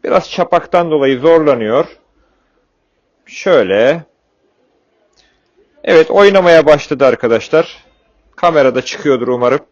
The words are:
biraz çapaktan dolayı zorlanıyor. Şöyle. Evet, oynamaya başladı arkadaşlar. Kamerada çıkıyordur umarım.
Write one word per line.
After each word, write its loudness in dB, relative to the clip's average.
biraz -2
çapaktan -2
dolayı 0
zorlanıyor. 0
Şöyle. -2
Evet, 2
oynamaya 4
başladı 0
arkadaşlar. -2
Kamerada 0
çıkıyordur -4
umarım. -2